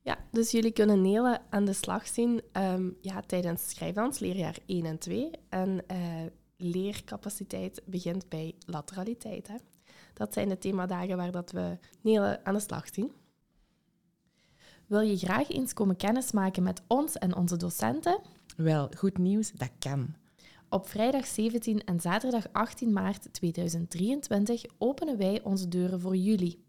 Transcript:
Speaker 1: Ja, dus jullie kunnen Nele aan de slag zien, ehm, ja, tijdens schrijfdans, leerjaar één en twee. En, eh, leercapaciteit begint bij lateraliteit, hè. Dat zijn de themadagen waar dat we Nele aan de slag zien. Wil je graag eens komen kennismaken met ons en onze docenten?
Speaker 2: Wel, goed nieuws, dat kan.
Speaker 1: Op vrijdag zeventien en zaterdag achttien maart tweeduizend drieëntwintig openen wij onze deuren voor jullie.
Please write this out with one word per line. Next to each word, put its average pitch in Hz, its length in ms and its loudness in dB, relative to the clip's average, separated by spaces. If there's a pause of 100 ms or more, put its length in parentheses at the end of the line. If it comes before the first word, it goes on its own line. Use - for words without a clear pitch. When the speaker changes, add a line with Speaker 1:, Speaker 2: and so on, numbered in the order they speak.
Speaker 1:
Ja, - 160 -2 (140)
dus 226 200 2
jullie 226 200 4
kunnen 208 300 6
Nele 220 380 4 (100)
aan 202 160 2
de 196 80 2
slag - 340 -4
zien, 233 340 2 (100)
ehm, 185 380 0 (120)
ja, 190 200 -6
tijdens 175 480 -2
schrijfdans, 208 500 -2
leerjaar 180 460 -2
één 175 200 -2
en 160 120 -4
twee. 233 340 -4 (180)
En, 190 380 0
eh, 185 100 -6 (600)
leercapaciteit 190 1300 -6
begint 180 440 -4
bij 160 260 -8 (100)
lateraliteit, 185 840 -8
hè. 208 80 -12 (600)
Dat 208 180 -6
zijn 202 160 0
de 185 80 -2
themadagen 185 600 -2
waar 180 140 -4
dat 175 200 -8
we 180 260 -4 (240)
Nele 208 420 2
aan 196 100 0
de 208 60 2
slag - 340 -6
zien. 226 180 -2 (1800)
Wil 208 120 4
je 214 180 4
graag 185 320 0
eens 262 240 -2
komen 190 220 4
kennismaken 196 680 2
met 185 240 0
ons 285 300 2
en 180 180 2
onze 175 220 2
docenten? 247 600 0 (380)
Speaker 2:
Wel, 156 400 2
goed 196 200 2
nieuws, 202 340 2
dat - 280 -6
kan. 139 360 -4 (540)
Speaker 1:
Op 190 180 -2
vrijdag 247 380 0
zeventien 226 580 0
en 170 160 0
zaterdag 220 520 0
achttien 220 420 0
maart 190 400 -2
tweeduizend 170 560 -2
drieëntwintig 214 760 0 (140)
openen 269 400 0
wij 196 260 2
onze 196 240 0
deuren 180 340 0
voor 185 140 0
jullie. 185 540 2